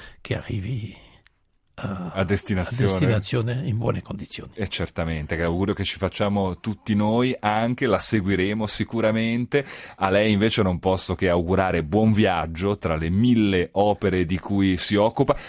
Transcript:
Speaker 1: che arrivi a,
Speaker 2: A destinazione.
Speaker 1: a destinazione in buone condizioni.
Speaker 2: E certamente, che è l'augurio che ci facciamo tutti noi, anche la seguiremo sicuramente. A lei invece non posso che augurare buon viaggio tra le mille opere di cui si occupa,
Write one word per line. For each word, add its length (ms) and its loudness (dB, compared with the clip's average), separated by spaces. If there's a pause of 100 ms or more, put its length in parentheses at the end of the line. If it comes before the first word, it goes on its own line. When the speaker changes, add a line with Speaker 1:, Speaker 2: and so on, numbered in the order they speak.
(200)
Speaker 1:
che 160 -6
arrivi 600 -8 (800)
a, 360 -8
Speaker 2:
A 100 0
destinazione. 640 0
Speaker 1:
a 80 2
destinazione 720 0
in 140 -2
buone 220 -2
condizioni. 540 -12
Speaker 2:
E 140 -4
certamente, 680 -4
che 60 -2
è 40 0
l'augurio 300 0
che 80 -4
ci 160 -4
facciamo 640 -2
tutti 340 -4
noi, 460 2
anche 460 0
la 120 4
seguiremo 680 0
sicuramente. 1000 0 (300)
A 120 0
lei 220 4
invece 320 2
non 160 0
posso 380 0
che 120 0
augurare 540 2
buon 300 4
viaggio 680 0
tra 160 -2
le 160 -2
mille 640 2
opere 520 2
di 140 -2
cui 380 0
si 180 -2
occupa, 420 2 (120)